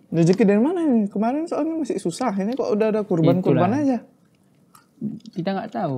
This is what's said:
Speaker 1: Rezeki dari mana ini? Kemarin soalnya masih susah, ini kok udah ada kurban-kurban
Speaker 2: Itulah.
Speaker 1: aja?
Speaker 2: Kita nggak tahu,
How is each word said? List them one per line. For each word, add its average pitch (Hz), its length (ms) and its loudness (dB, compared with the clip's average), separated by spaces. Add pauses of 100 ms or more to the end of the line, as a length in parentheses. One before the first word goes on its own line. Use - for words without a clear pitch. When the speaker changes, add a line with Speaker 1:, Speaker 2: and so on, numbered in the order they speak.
Speaker 1:
Rezeki 170 340 4
dari 202 160 4
mana 330 240 0
ini? 233 240 2
Kemarin 233 380 -4
soalnya 320 320 -4
masih 311 240 -4
susah, 202 340 -4
ini 202 220 -2
kok 269 100 -4
udah 220 220 2
ada 214 160 0
kurban-kurban 170 640 2
Speaker 2:
Itulah. 285 140 0
Speaker 1:
aja? 262 140 0 (1300)
Speaker 2:
Kita 180 220 -6
nggak 190 180 -6
tahu, 175 280 -4